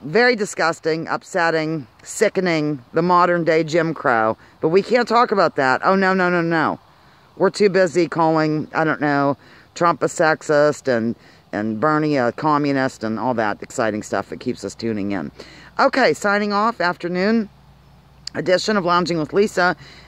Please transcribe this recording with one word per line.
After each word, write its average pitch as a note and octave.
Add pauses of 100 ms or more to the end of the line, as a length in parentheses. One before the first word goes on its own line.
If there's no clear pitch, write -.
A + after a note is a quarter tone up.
very A#3
disgusting, E3
upsetting, D#3+ (160)
sickening, D#3+ (100)
the -
modern F3
day E3
Jim D#3+
Crow. A2+ (240)
But D#3+
we F#3+
can't A#3+
talk A#3
about F#3+
that. C3
Oh, F#3+
no, F#3+
no, F#3
no, F3
no. D#3+ (580)
We're F#3
too G3+
busy F3
calling, D#3
I D#3+
don't D3
know, C#3+ (380)
Trump E3+
a E3
sexist D3+
and, A#2 (360)
and G#2+
Bernie D3+
a A#2+
communist C#3+
and A2
all A#2+
that A2
exciting G#2+
stuff G2
that -
keeps A#2+
us G2
tuning G#2
in. D#2+ (480)
Okay, B3
signing G#3
off, G#3+
afternoon F3+ (840)
edition F3+
of F3
Lounging F3
with D3+
Lisa, F#3+ (320)